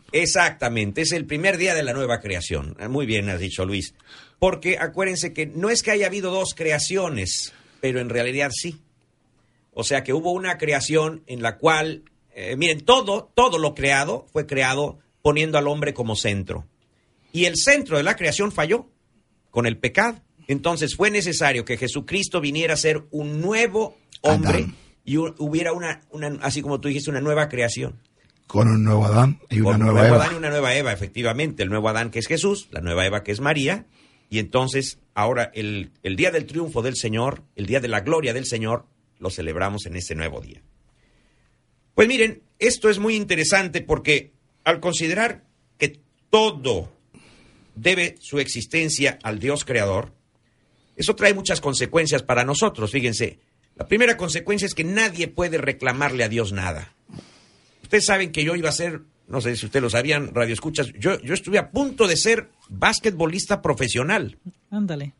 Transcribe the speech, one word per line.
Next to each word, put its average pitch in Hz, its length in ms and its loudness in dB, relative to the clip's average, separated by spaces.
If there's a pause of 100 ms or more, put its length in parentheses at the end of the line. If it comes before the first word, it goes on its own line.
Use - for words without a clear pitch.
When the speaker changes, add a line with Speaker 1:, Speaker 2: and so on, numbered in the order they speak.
(120)
Speaker 1:
Exactamente, 143 920 0
es 160 120 0
el 165 120 -4
primer 165 320 0
día 180 160 2
de 156 80 0
la 127 120 -2
nueva 120 260 0
creación. 85 580 -6 (140)
Muy 139 160 -2
bien 104 220 0
has 90 100 -2
dicho, 92 260 -4
Luis. 98 300 -4 (420)
Porque 185 400 0
acuérdense 175 560 -4
que 156 140 -4
no 165 240 -2
es 233 100 2
que - 80 -2
haya 208 160 2
habido 185 240 -4
dos 185 240 -2
creaciones, 156 960 -2 (300)
pero 127 180 0
en 123 100 -4
realidad 127 440 0
sí. 165 260 -8 (960)
O 113 100 -4
sea 135 200 0
que 131 100 -2
hubo 165 180 0
una 180 280 -4
creación 156 680 0
en 123 160 -10
la 117 160 -2
cual, 156 460 2 (320)
eh, 98 200 -8
miren, 156 260 0
todo, 214 520 2
todo - 240 4
lo 151 160 0
creado 139 580 0
fue 151 140 -2
creado 139 540 -2 (240)
poniendo 151 340 2
al 147 100 2
hombre 147 280 -2
como 113 200 -2
centro. 95 520 -4 (640)
Y 170 140 2
el 170 120 0
centro 277 400 2
de 143 60 2
la 202 120 0
creación 190 360 0
falló 170 380 0 (640)
con 120 140 0
el 113 140 0
pecado. 208 420 0 (260)
Entonces 147 480 -2
fue 202 140 2
necesario 160 560 0
que 127 100 -4
Jesucristo 147 640 -4
viniera 156 360 0
a - 20 0
ser 156 320 0
un 147 320 -4
nuevo 220 560 0 (240)
hombre 156 380 4
Speaker 2:
Adán. - 160 -4 (280)
Speaker 1:
y 139 140 0
hu-, 160 220 -2
hubiera 160 340 -2
una, 170 280 -6 (100)
una, 147 320 -6
así 135 180 -2
como 139 180 -2
tú - 80 -6
dijiste, 143 220 -4
una 139 100 -2
nueva 151 300 0
creación. 123 500 -4 (460)
Speaker 2:
Con 110 220 4
un 110 160 6
nuevo 107 240 6
Adán 123 320 6 (100)
y 110 120 2
una 104 100 4
Speaker 1:
Con 107 100 4
un 110 60 6
Speaker 2:
nueva 107 140 6
Speaker 1:
nuevo 110 140 10
Speaker 2:
Eva. 113 100 6
Speaker 1:
Adán 170 100 -2
y - 20 -6
una 160 140 -2
nueva 135 240 2
Eva, 135 180 0
efectivamente. 113 720 -2
El 95 60 -2
nuevo 107 200 0
Adán 110 220 -2
que 117 80 -6
es 113 80 -4
Jesús, 196 420 0
la - 120 -10
nueva 85 260 0
Eva 101 160 -2
que 101 80 -4
es 107 80 -4
María. 147 480 0 (420)
Y 104 80 -4
entonces 127 600 -2 (160)
ahora 117 400 0
el, 104 380 -6 (100)
el 95 120 -4
día 160 140 2
del 165 160 -2
triunfo 147 380 -4
del 127 120 -4
Señor, 117 460 -2 (140)
el 101 100 -6
día 117 140 2
de 127 80 -4
la 107 140 -2
gloria 135 340 0
del 131 100 -6
Señor, 113 400 -4 (320)
lo 92 140 -6
celebramos 90 560 -4
en 80 80 -10
ese 87 180 -8
nuevo 78 280 -6
día. - 200 -20 (1300)
Pues 214 120 8
miren, 220 360 0 (160)
esto 214 300 2
es 196 100 2
muy 220 160 0
interesante 185 640 0
porque 151 500 0 (320)
al 165 160 2
considerar 175 640 -2 (360)
que 147 200 -2 (300)
todo 139 600 2 (840)
debe 175 440 0
su - 200 -6
existencia 139 840 -2
al 107 160 -4
Dios 139 260 -2
creador, 101 480 0 (840)
eso 202 200 0
trae 208 180 4
muchas 185 280 -2
consecuencias 147 600 0
para 123 200 2
nosotros, 139 480 0
fíjense. 120 480 -2 (360)
La - 120 -10
primera 233 300 4
consecuencia 180 480 -2
es 190 100 -6
que 160 80 -2
nadie 170 460 -2
puede 175 280 -2
reclamarle 131 680 0
a 107 40 0
Dios 110 220 -2
nada. 90 420 -6 (880)
Ustedes - 240 2
saben 190 280 2
que 151 100 0
yo 165 140 0
iba 160 100 -2
a 147 60 0
ser, 165 280 -4 (260)
no 131 120 -4
sé 120 160 -2
si 113 100 -6
ustedes 135 180 0
lo 120 60 0
sabían, 139 460 0
radioescuchas, 120 640 -2
yo, 170 220 0
yo 127 120 -6
estuve 190 240 0
a 175 140 0
punto 254 340 2
de 170 120 2
ser 220 320 2 (180)
basquetbolista 180 920 0
profesional. 135 760 0 (320)
Speaker 3:
Ándale, 170 500 -4